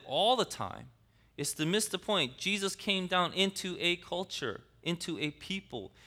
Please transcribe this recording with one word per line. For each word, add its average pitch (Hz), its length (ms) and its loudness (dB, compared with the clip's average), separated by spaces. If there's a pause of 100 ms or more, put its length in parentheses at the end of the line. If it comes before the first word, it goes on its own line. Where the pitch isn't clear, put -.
all 202 320 4
the 208 80 4
time - 440 -8 (460)
is - 200 -2
to 156 100 0
miss 202 220 2
the - 120 -4
point. 151 380 0
Jesus 196 380 0
came 190 320 0
down 180 260 4
into 190 460 0
a 175 180 2
culture, 165 640 -4 (200)
into 170 380 -2
a 151 120 0
people. 139 600 -8 (160)